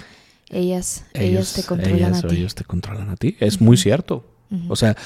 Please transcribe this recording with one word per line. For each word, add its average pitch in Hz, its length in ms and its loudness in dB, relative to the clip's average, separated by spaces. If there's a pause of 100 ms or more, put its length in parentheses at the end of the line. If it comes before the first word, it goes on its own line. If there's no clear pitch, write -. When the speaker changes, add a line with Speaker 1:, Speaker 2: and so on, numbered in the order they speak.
(500)
Speaker 1:
ellas, 180 540 -4 (100)
ellas 185 160 0
Speaker 2:
Ellos, 190 240 0
Speaker 1:
te - 80 -6
controlan 95 360 -2
Speaker 2:
ellas 90 260 0
Speaker 1:
a - 20 -4
Speaker 2:
o 85 40 -2
Speaker 1:
ti". 85 60 2
Speaker 2:
ellos 90 200 -4
te - 80 -10
controlan 101 460 -8
a 92 60 -6
ti. 147 220 -2
Es 107 180 2
Speaker 1:
Ujú. 180 100 4
Speaker 2:
muy 120 100 10
cierto. 123 500 0 (240)
Speaker 1:
Ujú. 180 220 -6
Speaker 2:
O - 40 -2
sea, 107 300 2